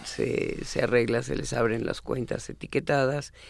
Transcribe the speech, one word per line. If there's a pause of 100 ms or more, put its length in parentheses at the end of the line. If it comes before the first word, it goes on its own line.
se,
se
arregla,
se
les
abren
las
cuentas
etiquetadas (160)